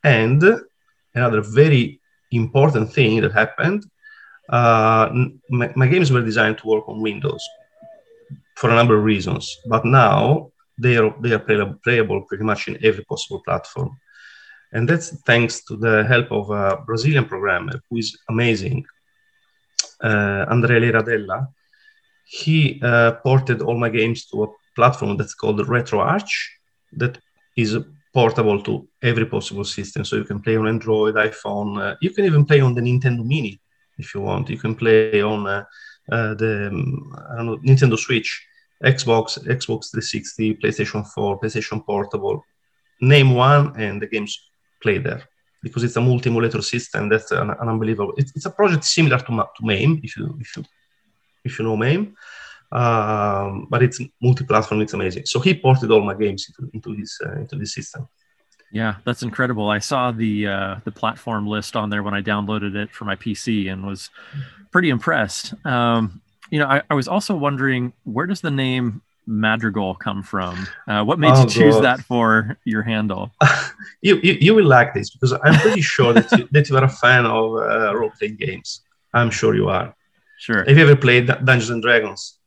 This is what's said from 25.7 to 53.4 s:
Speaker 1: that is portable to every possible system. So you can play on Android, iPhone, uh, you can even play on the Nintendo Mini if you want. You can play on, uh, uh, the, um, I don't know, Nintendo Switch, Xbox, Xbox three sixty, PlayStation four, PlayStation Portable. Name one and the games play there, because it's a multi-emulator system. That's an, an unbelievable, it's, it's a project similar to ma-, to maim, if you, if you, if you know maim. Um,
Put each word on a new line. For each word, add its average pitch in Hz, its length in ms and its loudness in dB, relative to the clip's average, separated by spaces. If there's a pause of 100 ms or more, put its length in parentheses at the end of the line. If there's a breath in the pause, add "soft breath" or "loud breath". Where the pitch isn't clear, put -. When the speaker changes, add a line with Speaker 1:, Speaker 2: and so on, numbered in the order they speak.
Speaker 1:
that 123 120 -2 (420)
is 113 140 0 (420)
portable 113 500 2
to - 260 -8 (140)
every 113 240 0
possible 101 380 -8
system. 101 400 -10
So 107 120 -6
you 104 80 -4
can 101 160 -8
play 110 160 -2
on 110 100 0
Android, 110 480 0
iPhone, 104 560 -4 (100)
uh, 101 200 -6
you - 100 -2
can 202 140 -2
even 147 200 4
play 147 160 4
on 127 140 2
the 120 60 -4
Nintendo 123 440 0
Mini 120 360 -4 (380)
if - 160 -16
you 202 60 -6
want. 95 300 -4
You - 80 -8
can 110 160 -6
play 110 480 2
on, 104 240 -2
uh, 98 180 -4 (460 loud breath)
uh, 110 240 -2
the, 104 340 -4
um, - 460 -8 (160)
I 117 60 -10
don't 117 100 -6
know, 110 120 -6
Nintendo 131 400 4
Switch, 117 320 -4 (540 soft breath)
Xbox, 117 540 0 (180)
Xbox - 340 -10
three 110 120 -8
sixty, 107 520 -6
PlayStation 107 600 -4
four, 101 260 -4
PlayStation 107 440 -8
Portable. 101 600 -6 (560)
Name 135 340 6
one 143 300 4 (160)
and 104 220 -6
the 104 40 -8
games 104 260 -6 (500)
play - 160 2
there, 123 240 -6 (400)
because - 200 -6
it's 120 140 -2
a 113 40 0
multi-emulator 117 600 0
system. 104 460 -6
That's 110 240 0
an, 95 180 -2
an 117 180 -4
unbelievable, 110 500 -2
it's, 139 180 -2
it's 151 100 -10
a 196 40 -6
project 185 340 2
similar 135 340 2
to 120 140 -8
ma-, 110 120 -2 (120)
to 113 100 -8
maim, 131 360 0
if - 140 -14
you, - 220 -8
if - 180 -16
you, 160 80 -14 (800)
if - 140 -8
you 135 60 -4
know 110 120 -2
maim. 156 380 -2 (560 loud breath)
Um, 104 1000 -2